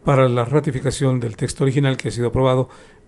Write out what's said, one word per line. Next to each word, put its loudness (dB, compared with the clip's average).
para 4
la 0
ratificación -2
del -6
texto -4
original 0
que -8
ha -2
sido -4
aprobado 0